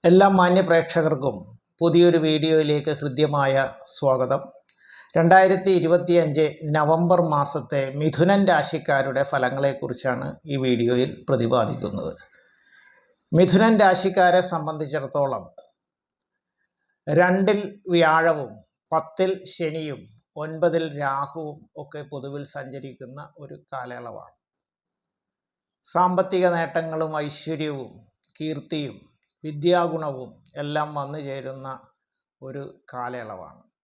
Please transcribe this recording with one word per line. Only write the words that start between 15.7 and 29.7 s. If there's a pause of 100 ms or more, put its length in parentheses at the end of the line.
രണ്ടിൽ (340)
വ്യാഴവും (400)
പത്തിൽ (240)
ശനിയും (440)
ഒൻപതിൽ (160)
രാഹുവും (220)
ഒക്കെ (100)
പൊതുവിൽ
സഞ്ചരിക്കുന്ന (140)
ഒരു (140)
കാലയളവാണ്. (1600)
സാമ്പത്തിക (100)
നേട്ടങ്ങളും
ഐശ്വര്യവും (480)
കീർത്തിയും (480)
വിദ്യാഗുണവും (260)